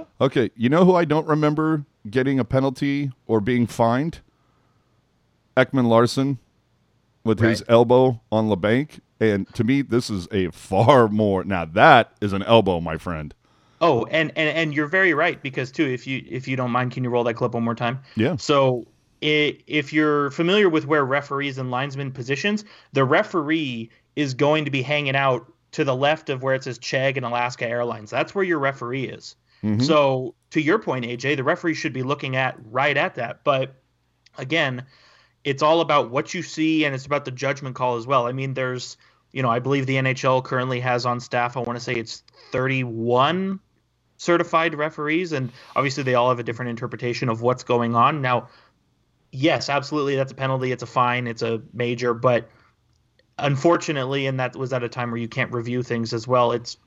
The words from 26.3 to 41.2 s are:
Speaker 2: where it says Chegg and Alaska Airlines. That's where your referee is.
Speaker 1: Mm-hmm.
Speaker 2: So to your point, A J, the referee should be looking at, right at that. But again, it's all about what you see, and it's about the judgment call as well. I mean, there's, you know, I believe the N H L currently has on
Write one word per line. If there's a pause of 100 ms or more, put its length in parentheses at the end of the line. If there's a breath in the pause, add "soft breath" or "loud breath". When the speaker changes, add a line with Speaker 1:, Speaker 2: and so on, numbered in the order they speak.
Speaker 2:
where
it
says
Chegg
and
Alaska
Airlines.
That's
where
your
referee
is. (260 soft breath)
Speaker 1:
Mm-hmm.
Speaker 2:
So (160)
to
your
point,
A
J,
the
referee
should
be
looking
at, (140)
right
at
that.
But (640)
again, (600 soft breath)
it's
all
about
what
you
see,
and
it's
about
the
judgment
call
as
well.
I
mean,
there's, (360 soft breath)
you
know,
I
believe
the
N
H
L
currently
has
on